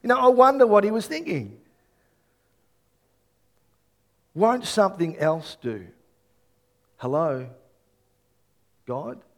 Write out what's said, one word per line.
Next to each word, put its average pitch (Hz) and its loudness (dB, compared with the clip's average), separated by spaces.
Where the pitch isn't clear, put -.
You 240 -10
know, 247 2
I 254 2
wonder 262 6
what 208 6
he 208 -2
was 226 -4
thinking. 160 -8
Won't 233 0
something 185 -2
else 156 -4
do? 104 -10
Hello? 131 -4
God? 156 -12